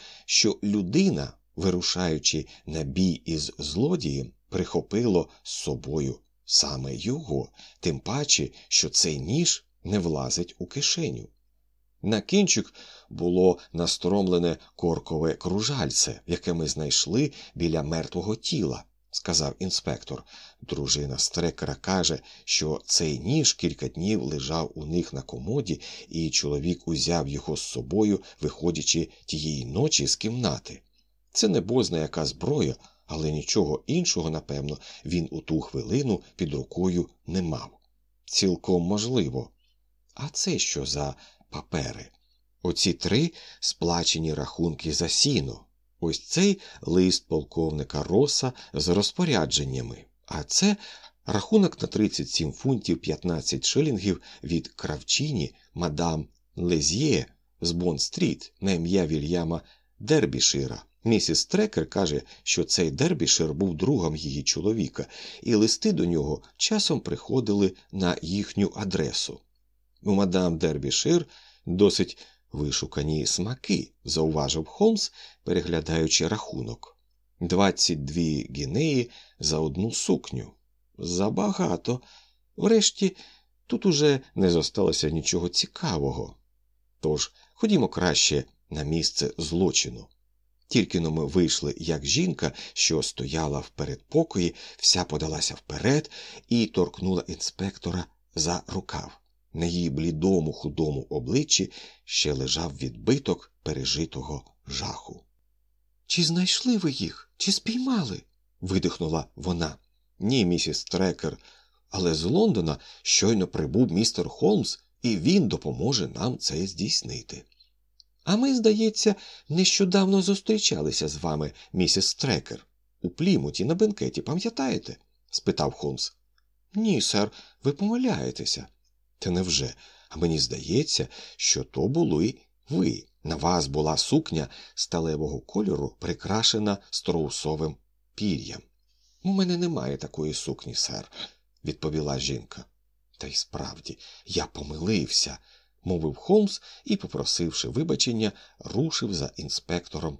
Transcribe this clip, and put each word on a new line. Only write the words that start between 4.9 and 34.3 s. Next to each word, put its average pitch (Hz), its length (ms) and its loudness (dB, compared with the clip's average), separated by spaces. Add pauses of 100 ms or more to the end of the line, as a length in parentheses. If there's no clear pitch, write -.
з - 80 -12
собою 69 680 -4 (260)
саме 67 500 0
його, 107 560 -4 (280)
тим 73 200 0
паче, 113 500 0 (180)
що - 220 2
цей 76 300 2
ніж 120 460 0 (180)
не 101 160 0
влазить 80 600 -2
у 90 60 -8
кишеню». 135 640 -4 (720)
«На 104 200 2
кінчик 185 520 2 (360)
було 90 500 4 (140)
настромлене 87 840 2 (180)
коркове 80 580 -2
кружальце, 101 920 -2
яке 87 260 -2
ми 82 140 -2
знайшли 78 640 0 (240)
біля 80 280 0
мертвого 82 520 -4
тіла», 90 480 -2 (280)
сказав 76 480 -2
інспектор. 73 640 -6 (380)
«Дружина 71 560 -2
Стрекера 80 580 -2
каже, 87 440 0 (240)
що - 420 -2
цей 76 340 0
ніж 123 340 2
кілька - 340 -2
днів 90 360 -2
лежав 73 520 -2
у 78 100 -10
них 82 280 -2
на 69 80 -8
комоді, 95 600 -4 (280)
і 80 200 -2
чоловік 73 580 -2
узяв 80 400 0
його 71 300 -4
з - 40 -8
собою, 95 600 0 (200)
виходячи 80 680 -2 (160)
тієї 76 400 -4
ночі 78 420 0
з - 80 0
кімнати. 110 640 -4 (520)
Це - 140 2
не 170 140 4
бозна 92 380 0
яка 78 260 -2
зброя, 80 500 0 (300)
але 78 260 -4
нічого 76 560 0
іншого, 131 420 0
напевно, 71 480 -6 (280)